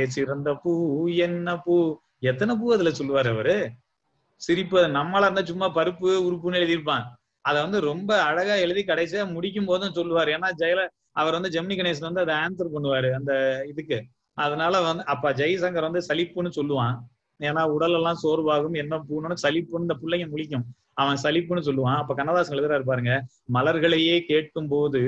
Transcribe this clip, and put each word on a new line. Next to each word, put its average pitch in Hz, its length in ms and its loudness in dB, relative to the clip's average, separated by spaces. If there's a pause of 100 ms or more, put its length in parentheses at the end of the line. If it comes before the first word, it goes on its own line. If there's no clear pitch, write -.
சிறந்த 139 460 -2
பூ 170 180 -2 (460)
என்ன 175 400 0
பூ?" 175 180 2 (440)
எத்தனை 131 360 0
பூ 233 160 0
அதுல 170 200 4
சொல்லுவாரு 135 380 0
அவரு. 113 260 2 (840)
சிரிப்பு, 180 400 2 (100)
நம்மளா 180 380 2
இருந்தா 190 160 0
சும்மா 180 300 -2
பருப்பு 175 360 0 (120)
உறுப்புன்னு 180 380 0
எழுதியிருப்பான். 156 460 0 (380)
அதை 147 180 2
வந்து 196 180 -2
ரொம்ப 170 300 -2 (120)
அழகா 175 340 2
எழுதி 185 280 0
கடைசியா 170 440 0
முடிக்கும் 185 420 -4
போதும் 185 260 0
சொல்லுவாரு. 165 340 2
ஏன்னா 175 260 -2
ஜெயல-, 170 340 0 (220)
அவர் 160 260 0
வந்து 170 120 -4
ஜெமினி 170 260 -4
கணேசன் 165 320 -2
வந்து 180 160 -2
அதை 160 120 0
ஆன்சர் 170 380 -4
பண்ணுவாரு 135 400 0
அந்த 139 180 -4 (360)
இதுக்கு. 147 300 -4 (400)
அதனால 160 420 0
வந்து 165 260 -2
அப்ப 143 260 0
ஜெய்சங்கர் 170 560 0
வந்து 170 160 -2
சலிப்புன்னு 170 500 -2
சொல்லுவான், 131 420 0 (440)
ஏன்னா 151 300 0
உடல் 165 240 2
எல்லாம் 165 280 0
சோர்வாகும் 156 540 2
என்ன 147 220 -4
பூன்னு 151 400 -6
சலிப்புன்னு 170 480 -2
இந்த 160 80 0
பிள்ளைங்க 165 340 -4
முழிக்கும், 147 360 -6 (300)
அவன் 139 240 0
சலிப்புன்னு 165 480 0
சொல்லுவான். 131 320 2
அப்ப 143 160 -4
கண்ணதாசன் 151 400 0
எழுதுறாரு 143 300 0
பாருங்க, 123 280 0 (360)
"மலர்களையே 160 760 4
கேட்கும் 156 440 0
போது 143 400 2